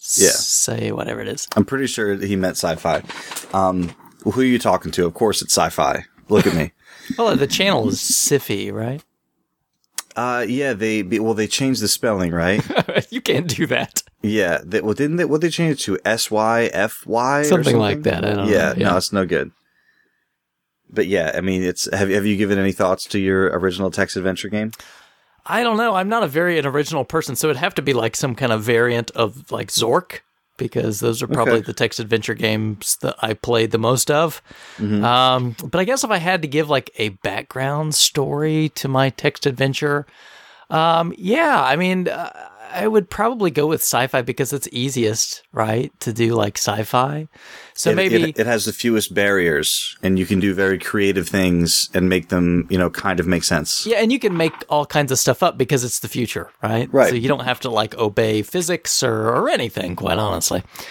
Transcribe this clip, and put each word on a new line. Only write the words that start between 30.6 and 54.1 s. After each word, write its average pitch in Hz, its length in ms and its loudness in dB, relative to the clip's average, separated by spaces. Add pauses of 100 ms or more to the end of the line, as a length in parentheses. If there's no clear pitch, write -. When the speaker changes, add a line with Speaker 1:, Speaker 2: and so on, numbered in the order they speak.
Speaker 2:
those 117 200 -2
are - 60 -4
probably 117 280 2
Speaker 1:
Okay. 110 100 -2
Speaker 2:
the 107 80 -6
text - 260 -2
adventure 113 340 -2
games 110 680 -2
that - 200 -4
I 110 120 -2
played 113 380 0
the 117 60 2
most 120 320 0
of. 151 320 0 (360)
Speaker 1:
Mm-hmm. 104 260 0
Speaker 2:
Um, 123 520 2 (140)
but 170 100 0
I 190 40 2
guess 254 200 0
if 214 60 -2
I 208 80 0
had 175 260 0
to 156 40 -4
give, 147 220 0
like, 135 280 0
a 110 120 -2
background 131 840 -4
story 151 840 0
to - 120 -4
my 135 220 2
text - 360 -4
adventure, 139 600 0 (640)
um, 165 480 2
yeah, 254 460 2
I 131 120 2
mean, 180 320 0
uh, - 240 -6 (420)
I 202 140 -2
would 214 220 4
probably 214 420 0
go 147 160 2
with 156 140 0
sci-fi 127 420 0
because 123 280 -2
it's 139 200 -4
easiest, 120 720 -2 (100)
right, 113 480 -2
to 120 100 -4
do, 113 220 2
like, 104 240 0
sci-fi. 123 720 -2 (480)
So - 160 2
Speaker 1:
It, - 40 2
Speaker 2:
maybe 185 200 4 (160)
Speaker 1:
it, - 80 -2
it 107 80 2
has 113 180 2
the 110 80 -2
fewest 110 400 0
barriers, 87 920 2
and 95 160 4
you 92 60 0
can 98 160 2
do 98 120 2
very 95 260 2
creative 98 500 0
things 87 640 2
and 92 160 2
make 90 200 0
them, 87 400 2
you 92 80 2
know, 87 120 2
kind 90 320 -2
of 85 60 -4
make 87 180 0
sense. - 400 -2
Speaker 2:
Yeah, 220 120 2
and 220 140 2